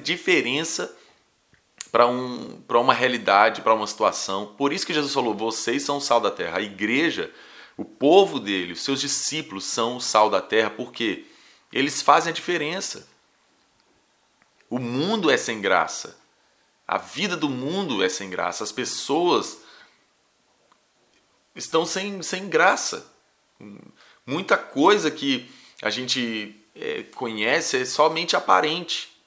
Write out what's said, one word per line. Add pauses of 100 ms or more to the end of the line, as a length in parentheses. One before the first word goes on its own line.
diferença (960)
pra
um,
pra
uma
realidade,
pra
uma
situação.
Por
isso
que
Jesus
falou,
"Vocês
são
o
sal
da
terra."
A
igreja, (460)
o
povo
dele,
os
seus
discípulos
são
o
sal
da
terra,
porque (480)
eles
fazem
a
diferença. (1600)
O
mundo
é
sem
graça. (640)
A
vida
do
mundo
é
sem
graça.
As
pessoas (2000)
estão
sem,
sem
graça. (1160)
Muita
coisa
que (300)
a
gente, (200)
é, (100)
conhece
é
somente
aparente. (160)